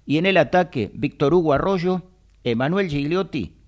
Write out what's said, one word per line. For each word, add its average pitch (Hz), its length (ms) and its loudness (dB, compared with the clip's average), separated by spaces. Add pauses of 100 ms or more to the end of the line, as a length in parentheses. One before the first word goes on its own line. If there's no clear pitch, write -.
Y 139 120 0
en 175 80 0
el 190 120 2
ataque, 156 560 0
Víctor 143 400 0
Hugo 160 180 4
Arroyo, 180 520 0 (420)
Emanuel 143 420 0
Gigliotti 147 720 -4 (100)